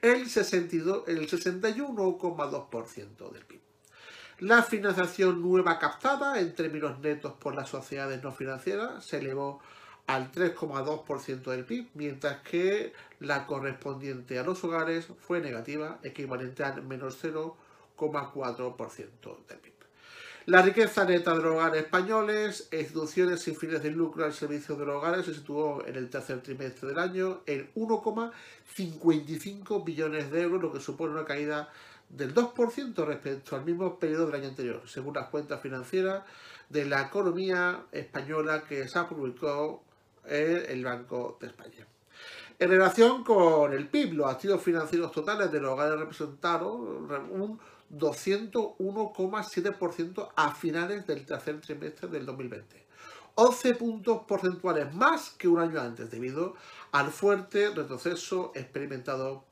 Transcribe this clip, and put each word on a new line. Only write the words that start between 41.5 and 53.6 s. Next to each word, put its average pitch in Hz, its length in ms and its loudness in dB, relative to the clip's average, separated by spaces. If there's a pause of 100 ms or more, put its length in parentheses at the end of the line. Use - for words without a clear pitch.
En 180 100 6
relación 226 560 10
con 160 480 8
el 139 160 -2
pib, 269 240 2
los 147 180 2
activos 185 320 2
financieros 170 500 2
totales 196 380 0
de 151 100 0
los 135 120 0
hogares 151 260 2
representaron 160 1080 -4
re-, 143 100 -4
un 190 420 -6 (280)
doscientos 196 800 0 (100)
uno 202 360 -2
coma 196 280 -2
siete 190 300 -2
por 175 200 -2
ciento 185 440 -6
a 151 180 4
finales 175 520 -2
del 139 200 -4
tercer 151 340 -6
trimestre 151 480 -10
del 151 160 -6
dos 131 140 -8
mil 127 100 -8
veinte, - 380 -16 (480)
once 247 400 8